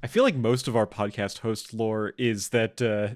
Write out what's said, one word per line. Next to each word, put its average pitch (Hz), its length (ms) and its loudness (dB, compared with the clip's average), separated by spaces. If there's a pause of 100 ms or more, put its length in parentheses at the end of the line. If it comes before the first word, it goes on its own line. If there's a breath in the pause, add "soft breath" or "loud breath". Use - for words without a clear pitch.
I 131 40 -8
feel 220 160 2
like 254 140 4
most 127 320 2
of 117 80 0
our 107 100 4
podcast 101 520 -4
host - 340 -6
lore 110 460 -2
is 113 320 0
that, 113 320 0
uh, 107 340 0